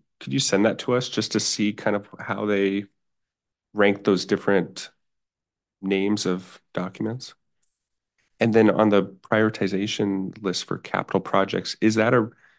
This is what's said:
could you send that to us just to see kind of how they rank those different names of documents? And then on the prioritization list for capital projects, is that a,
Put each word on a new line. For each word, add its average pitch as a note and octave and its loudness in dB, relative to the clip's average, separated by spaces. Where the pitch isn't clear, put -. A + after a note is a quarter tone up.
could C3 -12
you C3+ -2
send G2+ 2
that - 0
to B2+ -2
us B2 -2
just - -4
to G#2+ 0
see G#2 -2
kind G#2 -2
of G2+ -6
how G#2 -6
they G2 0
rank G2+ 2
those F#2+ 2
different - 0
names G2 0
of F#2 -6
documents? A2 -8
And A2+ 2
then G#2+ 6
on G#2+ 4
the G2+ 4
prioritization G2+ -2
list F#2 -4
for - -6
capital - -4
projects, F#2+ -2
is A2 4
that A2 2
a, A2+ 2